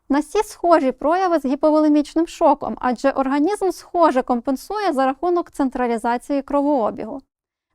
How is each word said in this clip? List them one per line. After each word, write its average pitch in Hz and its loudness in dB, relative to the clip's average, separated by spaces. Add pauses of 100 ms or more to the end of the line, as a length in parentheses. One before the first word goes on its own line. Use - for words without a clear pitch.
На 285 2
сі 415 -2
схожі 311 2
прояви 339 0
з - -8
гіповолемічним 302 2
шоком, 285 0
адже 254 -2
організм 294 0
схоже 311 0
компенсує 277 -4
за 262 0
рахунок 339 -2
централізації 247 -2
кровообігу. 269 -2 (540)